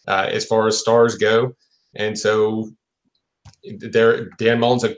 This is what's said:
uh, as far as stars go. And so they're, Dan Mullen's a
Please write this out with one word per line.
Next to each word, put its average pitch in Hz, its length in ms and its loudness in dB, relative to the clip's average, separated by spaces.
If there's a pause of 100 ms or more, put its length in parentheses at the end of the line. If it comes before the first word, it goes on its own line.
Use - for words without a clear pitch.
uh, 98 240 -2
as 107 140 -4
far 110 220 0
as 107 120 -2
stars 117 380 2
go. 113 360 0 (420)
And 107 220 -6
so 107 520 -2 (920)
they're, 113 760 0
Dan 117 220 2
Mullen's 120 260 2
a 107 120 -2